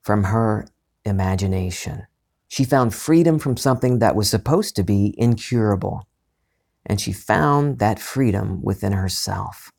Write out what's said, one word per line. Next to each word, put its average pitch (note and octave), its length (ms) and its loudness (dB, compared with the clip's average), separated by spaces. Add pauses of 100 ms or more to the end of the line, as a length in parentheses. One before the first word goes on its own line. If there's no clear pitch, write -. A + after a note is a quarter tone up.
from G#2 240 0
her G#2+ 420 0 (360)
imagination. F#2+ 1040 -2 (400)
She - 160 -2
found B2+ 320 2
freedom E3 440 4
from B2+ 180 -2
something A#2+ 420 2
that F#2+ 160 4
was G#2 140 0
supposed D#3 480 0
to G2 60 0
be G2+ 340 2
incurable, A2 920 0 (800)
and G2+ 160 -2
she - 100 -6
found C#3+ 680 0
that G#2+ 200 0
freedom G2+ 640 -2
within G2+ 320 -2
herself. F#2+ 840 -6